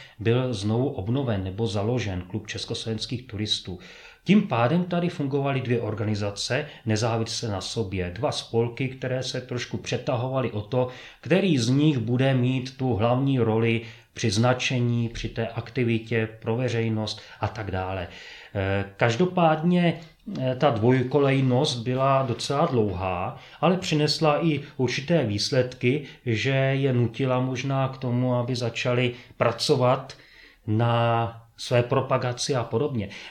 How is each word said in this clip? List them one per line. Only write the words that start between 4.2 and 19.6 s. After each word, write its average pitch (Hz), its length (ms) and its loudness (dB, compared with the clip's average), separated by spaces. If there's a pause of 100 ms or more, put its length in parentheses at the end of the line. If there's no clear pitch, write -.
Tím 202 240 6
pádem 139 360 2
tady 175 260 -2
fungovaly 139 520 -2
dvě 113 200 0
organizace 107 840 -2 (200)
nezávisle 113 640 0
na 98 120 -2
sobě, 95 540 -4
dva 123 160 0
spolky, 117 580 -2
které 127 340 -4
se 131 180 -6
trošku 120 360 -6
přetahovaly 127 760 -2
o 107 100 -4
to, 127 260 0 (340)
který 175 360 2
z 113 120 2
nich 143 280 4
bude 123 360 2
mít 127 440 0
tu 131 160 0
hlavní 127 460 2
roli 113 420 2 (320)
při 113 180 0
značení, 120 800 2
při 113 200 -8
té 113 180 -4
aktivitě 113 800 -2 (140)
pro 113 140 -2
veřejnost 113 680 -2 (200)
a 110 60 0
tak 95 240 -8
dále. 92 360 -4 (480)
Eh, 98 300 0 (120)
každopádně, 170 1040 2 (400)